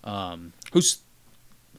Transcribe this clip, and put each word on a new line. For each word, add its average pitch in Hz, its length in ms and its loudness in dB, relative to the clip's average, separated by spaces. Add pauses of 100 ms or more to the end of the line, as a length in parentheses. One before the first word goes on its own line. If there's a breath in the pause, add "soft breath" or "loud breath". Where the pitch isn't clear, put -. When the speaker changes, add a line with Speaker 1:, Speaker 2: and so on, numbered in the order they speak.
Speaker 1:
Um, 87 500 -8 (200)
Speaker 2:
Who's - 260 4 (800)